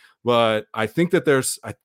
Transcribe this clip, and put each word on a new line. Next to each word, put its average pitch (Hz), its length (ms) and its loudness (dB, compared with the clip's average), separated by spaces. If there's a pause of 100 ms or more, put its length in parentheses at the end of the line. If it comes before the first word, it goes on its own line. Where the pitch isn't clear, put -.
(240)
But 113 500 2
I 110 120 -2
think 170 260 -4
that 165 120 0
there's, 135 380 0
I 110 120 -12 (100)